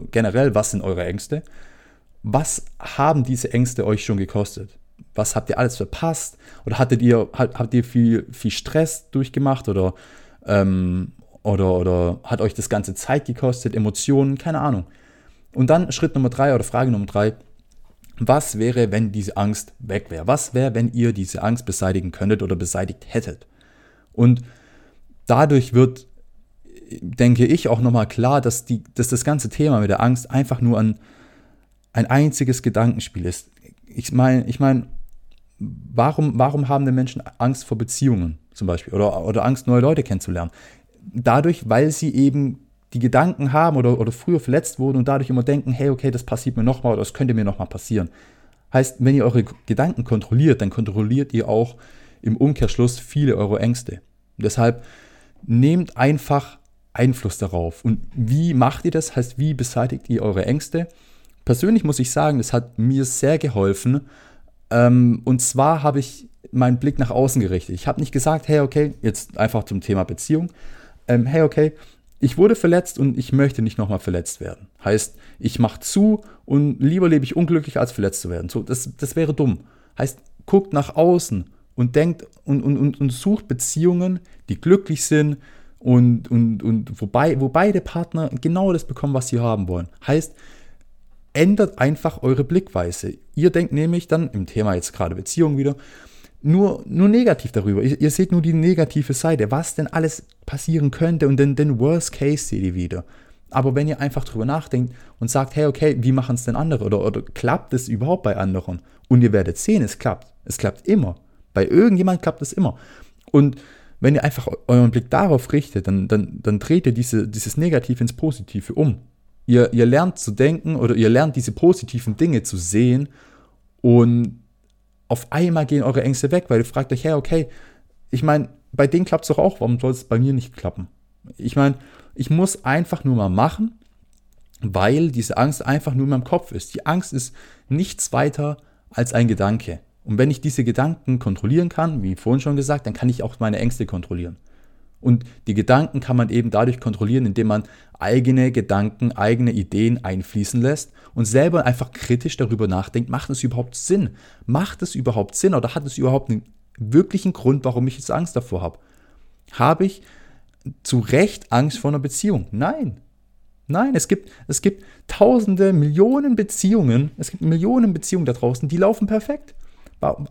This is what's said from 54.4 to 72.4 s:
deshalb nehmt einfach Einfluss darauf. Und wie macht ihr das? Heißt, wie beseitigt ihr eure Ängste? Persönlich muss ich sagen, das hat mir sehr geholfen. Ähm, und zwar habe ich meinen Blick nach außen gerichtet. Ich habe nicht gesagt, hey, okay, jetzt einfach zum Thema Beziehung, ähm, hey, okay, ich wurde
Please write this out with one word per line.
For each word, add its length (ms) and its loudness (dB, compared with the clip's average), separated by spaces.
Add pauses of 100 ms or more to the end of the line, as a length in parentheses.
deshalb 400 0 (600)
nehmt 500 2
einfach 640 0 (340)
Einfluss 460 0
darauf. 440 -6
Und 200 0 (120)
wie 380 0
macht 320 0
ihr 60 0
das? 260 -4
Heißt, 220 -4
wie 160 0
beseitigt 560 -4
ihr 120 0
eure 220 0
Ängste? 440 -4 (580)
Persönlich 380 2
muss 140 0
ich 120 -2
sagen, 280 0
das 140 -4
hat 260 -2
mir 280 2
sehr 320 0
geholfen. 640 0 (680)
Ähm, 540 6
und 160 2
zwar 420 2
habe 160 0
ich 300 -8 (240)
meinen 260 2
Blick 200 -2
nach 120 0
außen 300 2
gerichtet. 340 -2
Ich 120 -10
habe 140 -4
nicht 120 -6
gesagt, 360 -2
hey, 120 4
okay, 400 0
jetzt 380 -6
einfach 260 0
zum 160 -6
Thema 240 -2
Beziehung, 480 -2 (560)
ähm, 160 4
hey, 180 2
okay, 300 2 (480)
ich 180 0
wurde 160 6